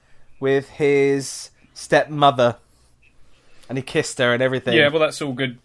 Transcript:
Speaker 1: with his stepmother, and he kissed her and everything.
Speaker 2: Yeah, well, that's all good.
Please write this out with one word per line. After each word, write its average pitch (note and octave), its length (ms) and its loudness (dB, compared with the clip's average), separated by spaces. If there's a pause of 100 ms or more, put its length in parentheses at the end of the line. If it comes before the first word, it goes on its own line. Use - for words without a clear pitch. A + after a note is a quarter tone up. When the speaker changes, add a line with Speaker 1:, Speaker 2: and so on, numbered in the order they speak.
(380)
Speaker 1:
with C3+ 320 0
his C#3 800 0 (220)
stepmother, C#3 840 2 (1120)
and B2 100 -8
he C3 40 -8
kissed - 360 -4
her A#2+ 160 2
and A#2+ 80 0
everything. C3 340 0
Speaker 2:
Yeah, D3 120 4
well, D#3 120 0
that's D#3 220 -2
all C#3+ 100 -4
good. B2 320 -6